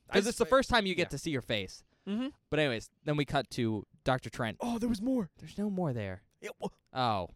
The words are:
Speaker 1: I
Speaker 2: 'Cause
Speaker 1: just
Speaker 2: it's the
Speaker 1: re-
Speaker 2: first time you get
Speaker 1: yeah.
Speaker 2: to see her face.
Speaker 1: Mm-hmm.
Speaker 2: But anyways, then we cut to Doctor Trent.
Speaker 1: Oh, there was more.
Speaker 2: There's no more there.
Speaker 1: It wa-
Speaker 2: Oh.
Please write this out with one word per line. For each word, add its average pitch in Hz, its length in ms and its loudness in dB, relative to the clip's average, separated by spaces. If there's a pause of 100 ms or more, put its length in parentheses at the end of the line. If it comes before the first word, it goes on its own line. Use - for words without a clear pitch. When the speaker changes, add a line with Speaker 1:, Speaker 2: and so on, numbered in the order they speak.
Speaker 1:
I - 40 -6
Speaker 2:
'Cause 202 80 6
Speaker 1:
just 214 80 2
Speaker 2:
it's - 100 -2
the 226 60 4
Speaker 1:
re- 233 40 -10
Speaker 2:
first 262 200 6
time 226 160 4
you 185 100 0
get 175 120 2
Speaker 1:
yeah. - 20 -8
Speaker 2:
to - 80 -6
see 165 180 -2
her 123 60 0
face. 104 420 -4 (240)
Speaker 1:
Mm-hmm. 233 220 -2 (200)
Speaker 2:
But 147 100 2
anyways, 127 300 0 (140)
then 151 140 0
we 147 80 2
cut 139 260 0
to 110 340 0 (180)
Doctor 127 260 0
Trent. 113 320 -4
Speaker 1:
Oh, 240 180 -2
there 240 100 -2
was 208 120 -2
more. 240 360 0
Speaker 2:
There's 156 200 -14
no 208 120 -2
more 180 240 0
there. 101 300 -6 (180)
Speaker 1:
It 208 180 -8
wa- 196 100 -6 (240)
Speaker 2:
Oh. 110 420 0